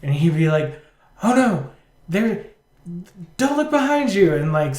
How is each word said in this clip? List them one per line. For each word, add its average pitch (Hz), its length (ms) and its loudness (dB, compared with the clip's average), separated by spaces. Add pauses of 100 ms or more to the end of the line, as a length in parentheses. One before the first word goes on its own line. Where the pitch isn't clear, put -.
And 139 120 -2
he'd 156 220 2
be 160 140 2
like, 151 320 -2 (420)
Oh 233 100 2
no, 220 380 0 (360)
there, 214 380 -2 (920)
don't 285 200 0
look 302 140 -2
behind 285 420 0
you, 180 220 4
and, 151 160 -2
like 151 280 -2